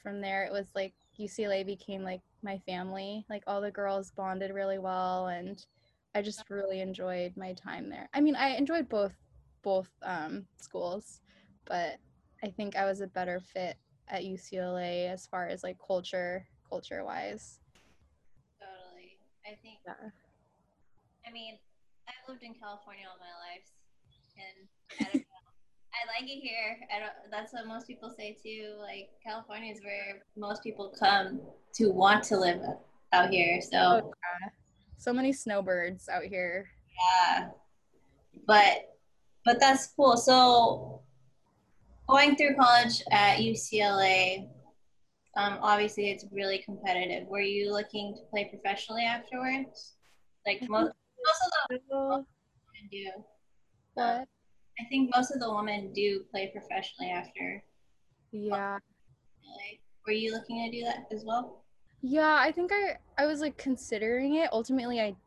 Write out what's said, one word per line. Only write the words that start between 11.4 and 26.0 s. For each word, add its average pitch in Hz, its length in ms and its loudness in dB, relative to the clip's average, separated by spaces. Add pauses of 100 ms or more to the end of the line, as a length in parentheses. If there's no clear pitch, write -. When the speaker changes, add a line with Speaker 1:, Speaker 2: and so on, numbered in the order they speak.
Speaker 1:
but 175 320 -6 (440)
I 214 80 -8
think 202 280 -8
I 196 80 0
was 196 160 -2
a 196 60 -8
better 180 340 -6
fit 180 340 -10 (320)
at 190 160 -8
U 190 140 -10
C 185 200 -14
L 180 200 -6
A 180 300 -4
as 185 200 -12
far 180 200 -6
as, 185 160 -10
like, 185 220 -10
culture, 180 640 -4 (220)
culture-wise. - 920 -10 (1000)
Speaker 2:
Totally. 185 580 -20 (280)
I 214 160 -18
think, 220 240 -20
Speaker 1:
Yeah. 214 240 -16 (1160)
Speaker 2:
I 233 40 -20
mean, 226 280 -18 (480)
I've 254 220 -20
lived 247 140 -20
in 233 100 -18
California 202 560 -18
all 180 100 -20
my 175 160 -20 (160)
life, 180 180 -20 (680)
and 190 320 -20 (320)
I - 100 -8
don't - 20 -4
Speaker 1:
<laughs> - 160 -6
Speaker 2:
know. - 220 -20 (420)
I 233 280 -8